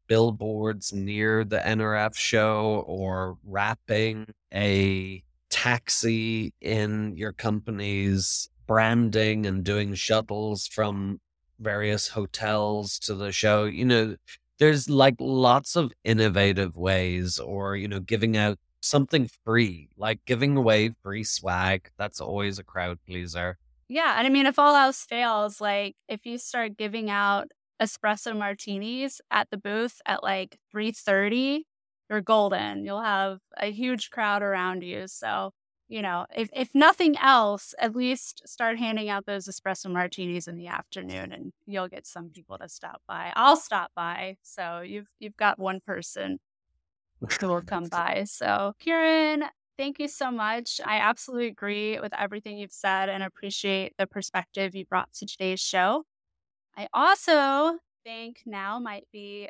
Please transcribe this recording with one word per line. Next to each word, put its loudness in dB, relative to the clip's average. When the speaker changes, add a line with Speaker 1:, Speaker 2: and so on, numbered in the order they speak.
Speaker 1:
billboards 2
near 0
the -2
N 2
R 2
F 0
show 2
or -4
wrapping -2
a 2
taxi 0
in -2
your -6
company's -2
branding 4
and 0
doing 0
shuttles -2
from -2
various -2
hotels -2
to -4
the -4
show. 4
You -2
know, 4
there's, 6
like, 8
lots 4
of 0
innovative 4
ways 0
or, -6
you -6
know, -6
giving 2
out 2
something 2
free, 2
like -2
giving 2
away 6
free -8
swag. -2
That's -6
always -4
a -18
crowd -6
pleaser. -6
Speaker 2:
Yeah, 0
and 2
I 2
mean, 6
if 2
all 8
else 4
fails, 0
like, -2
if -10
you -8
start -6
giving -4
out 0
espresso -2
martinis -6
at 0
the -6
booth -4
at, -2
like, -4
three -4
thirty, 0
you're -2
golden. 0
You'll -6
have -2
a -4
huge -4
crowd -2
around -2
you. -10
So, -4
you -8
know, -4
if, -6
if -6
nothing 6
else, 4
at 0
least -4
start -4
handing -4
out -4
those -6
espresso -6
martinis -4
in -12
the -14
afternoon -10
and -14
you'll -6
get -16
some -16
people -18
to -16
stop -18
by. -8
I'll 8
stop -6
by. -8
So -10
you've, -14
you've -16
got 0
one -4
person -8
who -2
will 0
come -6
Speaker 1:
<laughs> -10
Speaker 2:
by. -2
So, 0
Kieran, 2
thank -6
you -4
so -6
much. -4
I 0
absolutely 0
agree -6
with -8
everything -6
you've -12
said 0
and -4
appreciate -4
the 0
perspective -6
you -10
brought -4
to -14
today's -4
show. 0
I -10
also 4
think -14
now -6
might -10
be -14